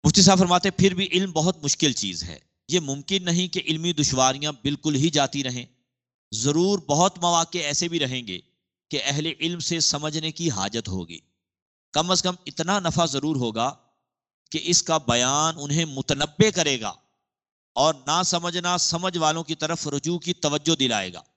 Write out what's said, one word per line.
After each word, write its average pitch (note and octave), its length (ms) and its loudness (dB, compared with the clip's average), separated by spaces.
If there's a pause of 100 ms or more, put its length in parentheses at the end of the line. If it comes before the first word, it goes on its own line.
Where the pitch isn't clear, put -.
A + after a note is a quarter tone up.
مفتی E3 180 6
صاحب F#3+ 160 8
فرماتے F3+ 300 4
ہیں، - 100 -4
پھر F#3+ 160 4
بھی F#3 180 -4
علم F#3 200 0
بہت D#3+ 320 0
مشکل C#3+ 280 0
چیز F2 320 -6
ہے، D#2+ 140 -14 (300)
یہ E3+ 120 0
ممکن D3 440 -4
نہیں F3 240 0
کہ F3 180 -6
علمی D#3+ 260 -2
دشواریاں C#3 600 2 (100)
بالکل D3 320 -2
ہی C#3+ 160 2
جاتی C#3 340 0
رہیں۔ B2 220 -8 (680)
ضرور D#3 460 2
بہت F3 400 2
مواقع E3+ 400 0
ایسے D3 300 -4
بھی E3 120 -2
رہیں B2+ 260 -4
گے F#2 140 -10 (500)
کہ C#3+ 140 -2
اہل C#3+ 220 0 (140)
علم E3+ 180 -2
سے E3 220 -2
سمجھنے D#3 520 -2
کی E3 180 -2
حاجت G2+ 380 -4
ہوگی۔ F2 300 -8 (760)
کم E3 180 0
از F3+ 120 2
کم F3+ 120 -2 (120)
اتنا F3 340 0
نفع E3+ 240 2
ضرور C#3+ 320 -2
ہوگا A#2+ 380 -2 (760)
کہ D#3+ 120 -4
اس E3+ 200 2
کا D#3+ 160 0
بیان C3+ 580 2
انہیں D3 280 -2
متنبع D3 680 0
کرے C#3+ 260 0
گا G#2 120 -6 (840)
اور D3+ 200 4
نہ D3 300 0
سمجھنا F3 540 -2
سمجھ F3 400 -2
والوں D#3+ 260 2
کی D#3+ 100 -6
طرف D#3 340 -4
رجوع D#3+ 300 -2
کی F3 140 -6
توجہ D3 420 0
دلائے A2+ 400 0
گا۔ D#2+ 80 -16 (140)